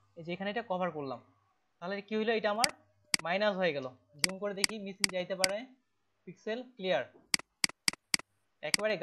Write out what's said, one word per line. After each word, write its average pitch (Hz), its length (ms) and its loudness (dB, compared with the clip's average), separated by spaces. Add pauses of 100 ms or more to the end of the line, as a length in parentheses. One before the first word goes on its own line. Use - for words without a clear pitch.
(180)
এই 170 60 -14
যে 160 100 -6
এখানে 190 200 -4
এটা 226 160 -2
cover 180 260 2
করলাম, 131 240 -4 (580)
তাহলে 185 160 -6 (120)
কি - 120 -6
হইলো? 214 200 4
এটা 208 160 2
আমার 233 140 0 (580)
minus 196 340 2
হয়ে 175 160 2
গেল। 131 100 -4 (360)
zoom 185 200 0
করে 208 180 -2
দেখি, 208 160 -4 (100)
missing 196 280 -2
যাইতে 180 260 -2
পারে। 190 160 0 (680)
pixel 214 340 -6 (180)
clear, 175 280 2 (1600)
একেবারে 208 340 4